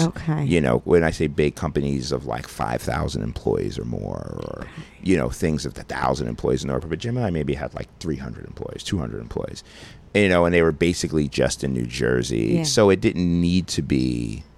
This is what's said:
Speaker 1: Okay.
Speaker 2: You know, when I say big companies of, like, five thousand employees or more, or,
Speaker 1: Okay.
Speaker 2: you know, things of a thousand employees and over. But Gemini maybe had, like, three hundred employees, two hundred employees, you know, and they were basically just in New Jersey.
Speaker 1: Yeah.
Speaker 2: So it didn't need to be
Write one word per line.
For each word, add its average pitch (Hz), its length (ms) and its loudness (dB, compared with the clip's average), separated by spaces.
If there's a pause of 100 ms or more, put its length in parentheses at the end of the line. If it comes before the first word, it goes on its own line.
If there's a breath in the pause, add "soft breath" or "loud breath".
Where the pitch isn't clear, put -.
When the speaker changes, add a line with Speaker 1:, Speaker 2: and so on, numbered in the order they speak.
Speaker 1:
Okay. 156 400 -2
Speaker 2:
You 82 160 4
know, 60 220 4
when 85 200 6
I 80 60 2
say 80 160 0
big 73 300 0
companies 69 560 -2
of, 64 120 -2
like, 64 240 -6
five 58 320 -4
thousand 64 420 -2
employees 50 560 -2
or 55 60 -6
more, 50 640 -8
or, 50 140 -10
Speaker 1:
Okay. - 80 -12 (320 loud breath)
Speaker 2:
you 90 160 4
know, 62 100 0
things 76 380 -2
of 65 100 -10
a - 60 -12
thousand 65 460 -2
employees 64 340 -2
and 69 100 -4
over. 65 140 -4
But 80 140 -4
Gemini 117 300 -4
maybe 73 240 -2
had, 71 200 -8
like, - 140 -10 (120)
three 78 160 -4
hundred 55 300 -10
employees, - 360 -12
two - 160 -2
hundred 55 220 -6
employees, - 420 -8 (520 loud breath)
you 101 160 6
know, 87 160 6
and 87 80 4
they 85 80 8
were 82 100 6
basically 80 560 2
just 64 340 0
in 67 120 -2
New 60 120 -2
Jersey. 60 720 0
Speaker 1:
Yeah. 165 40 0
Speaker 2:
So 117 260 4
it 95 140 6
didn't 87 380 2
need 87 260 2
to - 160 -2
be 62 640 0 (140)